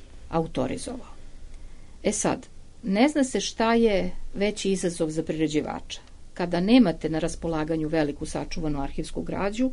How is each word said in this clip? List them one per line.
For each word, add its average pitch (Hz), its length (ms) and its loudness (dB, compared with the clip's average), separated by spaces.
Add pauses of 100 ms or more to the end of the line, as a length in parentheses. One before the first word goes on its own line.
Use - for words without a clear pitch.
(300)
autorizovao. 165 840 -2 (880)
E 196 100 2
sad, - 340 0 (360)
ne 208 260 4
zna 302 160 4
se 214 160 -2
šta 226 340 2
je 202 360 4 (240)
veći 202 380 0
izazov 175 380 0
za 156 120 -2
priređivača. 156 800 -2 (340)
Kada 175 260 0
nemate 196 480 6
na 156 100 0
raspolaganju 160 680 -2
veliku 151 380 0
sačuvanu 147 560 -2
arhivsku 165 400 -4
građu 208 500 -2